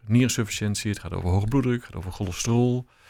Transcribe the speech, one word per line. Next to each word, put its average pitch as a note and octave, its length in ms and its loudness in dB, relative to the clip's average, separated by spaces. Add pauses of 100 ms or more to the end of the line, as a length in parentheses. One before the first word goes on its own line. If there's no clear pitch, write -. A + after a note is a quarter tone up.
nierinsufficiëntie, G#2+ 840 0
het - 80 -4
gaat - 140 -8
over F2+ 160 -2
hoge G2 180 2
bloeddruk, B2 280 2
het A#2+ 100 -8
gaat - 100 -16
over F2+ 160 -8
cholesterol, A#2+ 760 0 (220)